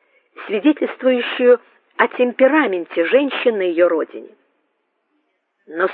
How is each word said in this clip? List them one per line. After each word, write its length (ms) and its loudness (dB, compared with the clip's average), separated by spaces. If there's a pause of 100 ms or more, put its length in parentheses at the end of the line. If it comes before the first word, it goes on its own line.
(460)
свидетельствующую 1120 0 (380)
о 100 2
темпераменте 1000 0
женщин 520 0
на 60 -2
ее 260 2
родине. 400 -6 (1400)
Но 260 -4